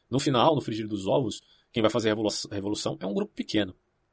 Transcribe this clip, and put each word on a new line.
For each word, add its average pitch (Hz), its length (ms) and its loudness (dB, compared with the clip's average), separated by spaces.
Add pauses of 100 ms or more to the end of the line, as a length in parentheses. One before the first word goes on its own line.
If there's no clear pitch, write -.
no 127 100 0
final, 151 340 4
no 127 80 2
frigir 110 260 -6
dos 95 200 -4
ovos, 127 340 0 (300)
quem 117 100 0
vai 107 80 4
fazer 113 200 2
a - 20 4
revolu-, 107 180 0 (220)
revolução 101 480 -4
é 190 60 -8
um 202 80 -4
grupo 202 200 -2
pequeno, - 420 -2 (380)